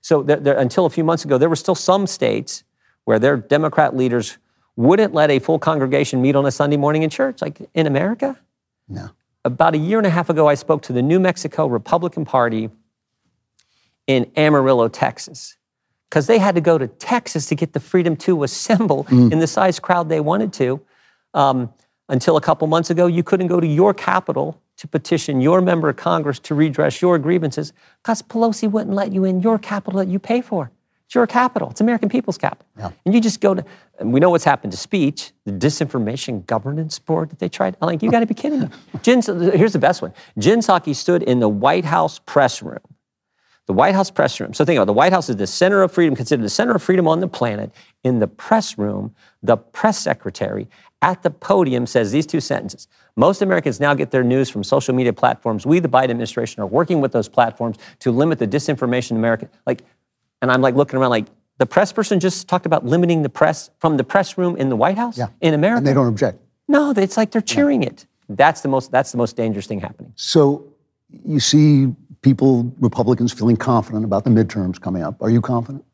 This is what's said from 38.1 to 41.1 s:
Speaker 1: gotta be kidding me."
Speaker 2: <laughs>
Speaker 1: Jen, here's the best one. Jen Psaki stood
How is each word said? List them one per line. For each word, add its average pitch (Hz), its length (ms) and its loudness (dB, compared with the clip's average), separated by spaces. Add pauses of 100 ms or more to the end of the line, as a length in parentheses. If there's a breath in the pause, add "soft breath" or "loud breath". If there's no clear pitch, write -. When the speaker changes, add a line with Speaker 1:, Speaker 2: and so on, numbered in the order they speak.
Speaker 1:
gotta 233 140 2
be 226 80 -4
kidding 285 260 -4
me." 185 80 -4 (160)
Speaker 2:
<laughs> - 180 -14
Speaker 1:
Jen, 247 180 4 (400)
here's 214 120 4
the 165 80 0
best 160 220 0
one. 95 100 -10 (260 soft breath)
Jen 214 220 4
Psaki 175 340 0
stood 175 300 0